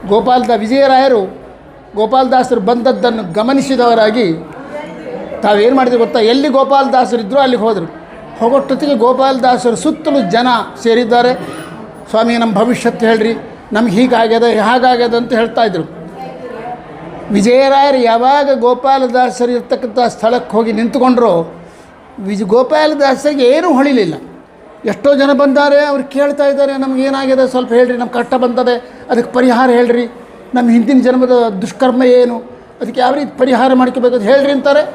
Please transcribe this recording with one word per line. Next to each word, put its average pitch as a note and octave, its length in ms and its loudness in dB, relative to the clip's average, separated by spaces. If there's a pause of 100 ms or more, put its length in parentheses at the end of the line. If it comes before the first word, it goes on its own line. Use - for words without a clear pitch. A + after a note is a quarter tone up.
ಗೋಪಾಲದ A3+ 500 0
ವಿಜಯರಾಯರು C4 640 2 (720)
ಗೋಪಾಲದಾಸರು B3 680 0
ಬಂದದ್ದನ್ನು A3+ 720 -2
ಗಮನಿಸಿದವರಾಗಿ A#3 1000 0 (1080)
ತಾವೇನು G#3 340 2
ಮಾಡಿದ್ರು B3 240 2
ಗೊತ್ತಾ, A3+ 200 0
ಎಲ್ಲಿ B3 280 2
ಗೋಪಾಲದಾಸರು C4 760 0
ಇದ್ರೋ G#3+ 180 -2
ಅಲ್ಲಿಗೆ B3 240 0
ಹೋದರು. F#3+ 440 -4 (320)
ಹೋಗೋಷ್ಟೊತ್ತಿಗೆ C#4 560 0
ಗೋಪಾಲದಾಸರು B3 800 2
ಸುತ್ತಲೂ C#4+ 560 -2
ಜನ A#3+ 160 2 (360)
ಸೇರಿದ್ದಾರೆ. A#3+ 500 2 (760)
"ಸ್ವಾಮಿ, A#3 280 0
ನಮ್ಮ A3+ 160 -2
ಭವಿಷ್ಯತ್ A#3 500 -2
ಹೇಳ್ರಿ, A3 300 2 (400)
ನಮ್ಗೆ A3 180 0
ಹೀಗಾಗ್ಯದ, A#3 520 2
ಹಾಗಾಗ್ಯದ" A#3 720 2
ಅಂತ A#3+ 180 -2
ಹೇಳ್ತಾಯಿದ್ರು. A3 640 -2 (1300)
ವಿಜಯರಾಯರು C4+ 680 4
ಯಾವಾಗ B3+ 520 2 (100)
ಗೋಪಾಲದಾಸರು B3 920 0
ಇರ್ತಕ್ಕಂಥ A#3+ 560 -4
ಸ್ಥಳಕ್ಕೆ A#3 440 -2
ಹೋಗಿ A3+ 200 0
ನಿಂತ್ಕೊಂಡ್ರೋ, A3+ 920 0 (560)
ವಿಜ-, G3+ 260 -6
ಗೋಪಾಲದಾಸರಿಗೆ C#4 1000 0
ಏನೂ D#4 300 2
ಹೊಳಿಲಿಲ್ಲ. B3 400 2 (720)
ಎಷ್ಟೋ C#4 280 0
ಜನ C#4 200 2
ಬಂದಾರೆ, C#4+ 520 2
ಅವ್ರು C#4 180 -4
ಕೇಳ್ತಾ C#4+ 420 -2
ಇದ್ದಾರೆ, C#4 320 0
"ನಮ್ಗೆ C4 260 -2
ಏನಾಗಿದೆ C4+ 440 0
ಸ್ವಲ್ಪ B3+ 260 -2
ಹೇಳ್ರಿ, B3 240 2
ನಮ್ A#3+ 120 -4
ಕಷ್ಟ A#3+ 260 -4
ಬಂದದೆ, A#3+ 400 0 (340)
ಅದಕ್ಕೆ A#3+ 220 0
ಪರಿಹಾರ B3+ 380 2
ಹೇಳ್ರಿ, A#3+ 360 2 (480)
ನಮ್ಮ A#3+ 160 2
ಹಿಂದಿನ A#3 320 4
ಜನ್ಮದ B3 480 2 (120)
ದುಷ್ಕರ್ಮ B3+ 420 0
ಏನು, B3 340 4 (440)
ಅದಕ್ಕೆ B3 200 -4
ಯಾವ B3+ 120 2
ರೀತಿ C#4+ 240 -6
ಪರಿಹಾರ B3+ 360 2
ಮಾಡ್ಕೋಬೇಕು B3+ 420 2
ಅಂತ G#3 100 -2
ಹೇಳ್ರಿ" C#4 260 2
ಅಂತಾರೆ. C#4+ 300 2 (140)